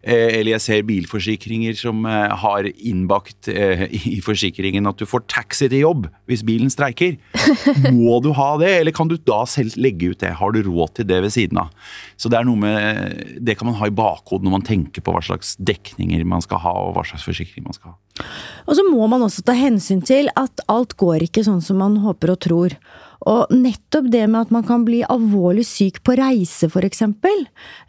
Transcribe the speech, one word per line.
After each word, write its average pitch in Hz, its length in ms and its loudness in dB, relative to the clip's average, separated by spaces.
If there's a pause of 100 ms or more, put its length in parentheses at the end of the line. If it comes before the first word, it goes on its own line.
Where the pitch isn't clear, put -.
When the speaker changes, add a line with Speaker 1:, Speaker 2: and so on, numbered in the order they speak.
Speaker 1:
Eh, 113 340 2
eller 110 160 0
jeg 110 80 -2
ser 107 220 0
bilforsikringer 110 920 -4
som, 110 300 -4
eh, 107 240 0
har 101 340 -2
innbakt, 98 880 -4
eh, 95 400 0
i 104 320 -4
forsikringen 98 680 -2
at 98 100 -4
du 107 80 -8
får 123 220 -4
taxi - 400 -4
til 135 140 2
jobb 147 260 2 (220)
hvis 110 160 -2
bilen 113 240 0
streiker. 143 480 -2 (160)
Speaker 2:
<laughs> 233 580 2
Speaker 1:
Må 120 300 6
du 147 120 2
ha 139 260 0
det, 175 100 4 (100)
eller 160 120 2
kan 160 160 0
du 165 100 -2
da 113 280 0
selv 113 320 -4
legge 90 340 0
ut - 80 -8
det? 90 180 -4
Har 98 140 0
du 110 100 0
råd 85 320 -2
til 113 120 -6
det 92 180 2
ved 104 100 0
siden 90 240 0
av? 85 120 -2 (480)
Så 117 120 -6
det 117 100 4
er 120 60 0
noe 123 100 2
med, 104 880 -2
det 110 140 0
kan 113 80 -8
man 117 160 0
ha 107 80 0
i - 0 -
bakhodet 98 560 -2
når 92 60 2
man 98 100 2
tenker 92 400 -2
på 87 100 -2
hva 82 140 -2
slags - 320 -6
dekninger 90 680 -4
man 87 180 -2
skal 92 180 -4
ha, 85 120 -2
og 92 240 -4
hva 87 80 -2
slags 85 220 -12
forsikring - 400 -10
man - 80 -14
skal - 180 -20
ha. - 60 -20 (680)
Speaker 2:
Og 302 80 2
så 381 100 6
må 240 240 4
man 247 140 2
også 185 200 -2
ta 240 120 2
hensyn 214 480 2
til 277 240 2 (100)
at 262 220 -4 (100)
alt 233 280 0
går 165 280 2
ikke 214 200 0
sånn 190 180 2
som 190 160 0
man 208 240 2
håper 180 300 0
og 180 100 -4
tror. 170 320 2 (500)
Og 226 240 2
nettopp 254 640 2
det 226 160 4
med 226 140 2
at 220 100 -2
man 233 160 2
kan 240 180 2
bli 233 140 2 (100)
alvorlig 208 560 2
syk - 380 -2
på 254 140 4
reise, 233 520 2
for 185 160 0
eksempel, 240 600 0 (440)